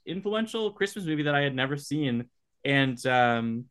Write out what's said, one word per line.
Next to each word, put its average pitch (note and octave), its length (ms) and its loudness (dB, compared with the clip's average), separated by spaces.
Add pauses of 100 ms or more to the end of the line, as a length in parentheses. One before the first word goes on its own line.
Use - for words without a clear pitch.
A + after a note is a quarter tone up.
influential G#3+ 680 -4
Christmas G3 320 -4
movie D3+ 180 0
that D3 100 2
I C#3+ 80 4
had C#3 140 0
never C3+ 220 -2
seen. C#3 480 -2 (400)
And, C3+ 420 2
um, A#2+ 640 2